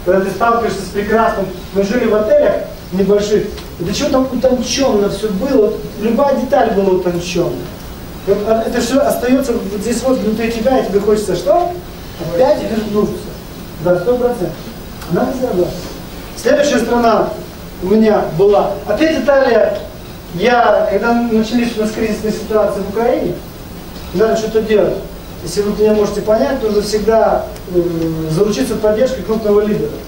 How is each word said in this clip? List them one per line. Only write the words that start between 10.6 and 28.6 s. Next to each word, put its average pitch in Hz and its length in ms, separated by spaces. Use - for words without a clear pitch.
и - 80
тебе 190 140
хочется 202 340
что? 349 380
Опять 269 300
вернуться. 208 520
Да, 175 140
сто 247 180
процентов. 233 380
Надо 254 280
зарабатывать. 190 340
Следующая 277 420
страна 226 500
у 180 40
меня 214 380
была. 196 360
Опять 294 340
Италия. 247 580
Я, 233 560
когда 233 240
начались 233 640
у 214 60
нас 214 100
кризисные 214 400
ситуации 202 480
в - 80
Украине, 240 460
надо 220 220
что-то 220 260
делать. 202 320
Если 196 180
вы 202 180
меня 214 140
можете 202 280
понять, 233 380
нужно 208 220
всегда, 214 600
э, 175 80
заручиться 214 440